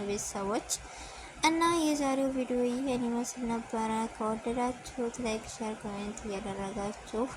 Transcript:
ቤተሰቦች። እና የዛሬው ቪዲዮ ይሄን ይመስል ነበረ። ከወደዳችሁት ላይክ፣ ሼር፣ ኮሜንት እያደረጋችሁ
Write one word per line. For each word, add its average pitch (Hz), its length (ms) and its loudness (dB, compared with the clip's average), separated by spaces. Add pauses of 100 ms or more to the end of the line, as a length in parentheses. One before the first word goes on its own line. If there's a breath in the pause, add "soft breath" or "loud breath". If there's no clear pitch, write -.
ቤተሰቦች። 202 680 -2 (760 loud breath)
እና 330 180 6 (160)
የዛሬው 277 540 4
ቪዲዮ 247 340 2
ይሄን 247 380 2
ይመስል 240 420 0
ነበረ። 226 460 0 (180)
ከወደዳችሁት 233 1080 -2
ላይክ፣ 220 300 0
ሼር፣ 214 260 -4
ኮሜንት 202 460 -4
እያደረጋችሁ 202 1000 -4 (140)